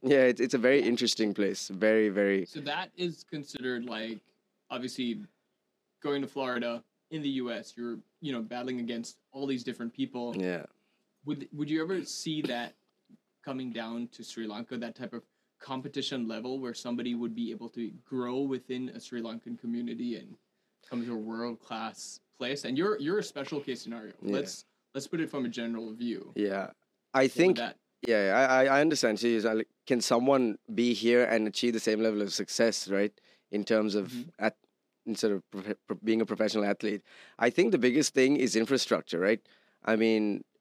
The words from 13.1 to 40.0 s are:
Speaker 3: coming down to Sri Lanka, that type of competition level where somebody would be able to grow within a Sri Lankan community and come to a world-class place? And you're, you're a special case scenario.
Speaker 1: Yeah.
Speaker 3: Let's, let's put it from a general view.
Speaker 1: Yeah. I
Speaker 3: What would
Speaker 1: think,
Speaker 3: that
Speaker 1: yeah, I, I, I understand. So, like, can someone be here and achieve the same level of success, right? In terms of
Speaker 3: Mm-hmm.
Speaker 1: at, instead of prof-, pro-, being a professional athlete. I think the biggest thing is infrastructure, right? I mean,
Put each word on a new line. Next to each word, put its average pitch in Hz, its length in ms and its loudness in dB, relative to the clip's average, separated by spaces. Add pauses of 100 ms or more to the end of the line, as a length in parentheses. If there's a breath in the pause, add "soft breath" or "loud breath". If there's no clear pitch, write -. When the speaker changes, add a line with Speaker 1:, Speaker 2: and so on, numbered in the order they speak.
Speaker 3:
coming 131 280 -6
down 117 360 -6
to - 160 -18
Sri 113 220 -10
Lanka, 117 320 -8
that 117 160 -8
type 123 180 -10
of 117 100 -10 (380)
competition 131 680 -6
level 120 320 -6
where 123 160 -6
somebody 120 400 -4
would 117 200 -4
be 117 160 -4
able 113 200 -10
to 113 200 -6 (140)
grow 127 360 -4
within 127 500 -4
a 117 100 -12
Sri 120 200 -8
Lankan 117 380 -8
community 120 580 -4
and - 200 -16 (520)
come 120 160 -6
to 120 80 -6
a 113 40 -4
world-class 113 1040 -8 (180)
place? 131 260 -4
And 127 140 -2
you're, 202 200 2
you're 160 200 0
a - 40 0
special 139 380 -6
case 123 220 -6
scenario. 113 400 -10
Speaker 1:
Yeah. 101 100 -2
Speaker 3:
Let's, - 320 -4 (300)
let's 135 120 -8
put 170 140 -2
it 156 100 -2
from 139 140 -4
a 120 40 -2
general 117 440 -6
view. 110 420 -6
Speaker 1:
Yeah. 98 360 0 (420)
I 135 60 4
Speaker 3:
What 135 40 8
would 131 100 4
Speaker 1:
think, 170 260 6
Speaker 3:
that 113 180 -4 (300)
Speaker 1:
yeah, 110 440 6
I, 131 140 8
I, 135 140 6
I - 20 8
understand. 135 400 4
So, 117 80 2 (260)
like, 110 140 0 (180)
can 123 160 2
someone 127 560 4 (160)
be 120 180 4
here 117 320 6
and 110 220 2
achieve 117 260 0
the 110 80 -2
same 107 220 2
level 107 200 2
of 98 120 -2
success, 107 540 0
right? 101 240 0 (380 soft breath)
In 104 140 -2
terms 107 300 2
of 95 140 -2
Speaker 3:
Mm-hmm. 120 200 -10 (120)
Speaker 1:
at, 107 160 0 (500)
instead 110 240 0
of 98 200 -4
prof-, 101 260 -8 (100)
pro-, 98 160 -6
being 113 180 2
a 107 60 2
professional 104 380 0
athlete. 101 380 -2 (360 loud breath)
I 120 120 4
think 196 220 4
the 160 60 4
biggest 127 360 4
thing 135 220 6
is 110 200 2
infrastructure, 113 640 2
right? 107 200 4 (440 soft breath)
I 110 120 4
mean, 107 480 2 (160)